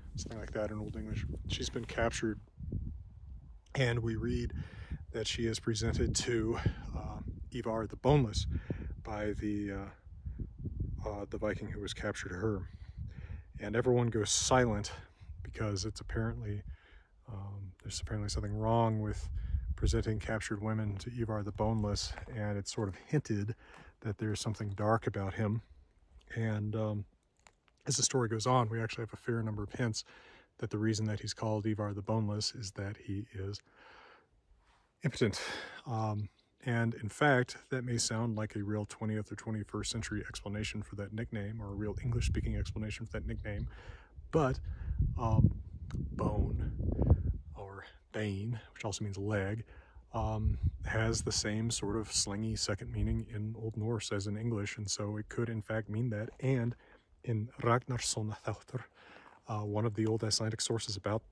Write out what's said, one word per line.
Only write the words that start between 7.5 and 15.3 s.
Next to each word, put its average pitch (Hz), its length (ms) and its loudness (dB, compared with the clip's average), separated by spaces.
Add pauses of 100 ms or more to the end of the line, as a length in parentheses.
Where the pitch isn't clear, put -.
Ivar 113 340 0
the - 80 -10
Boneless 127 540 6 (560)
by 104 300 -2
the, 104 400 -2 (1300)
uh, 107 40 -4
uh, 101 220 -4
the 107 80 -4
Viking 104 300 -2
who 101 120 -6
was 98 140 -6
captured - 360 -4
to 98 40 -6
her. 98 340 0 (920)
And 104 160 0
everyone 123 320 6
goes 110 240 2
silent 120 580 4 (540)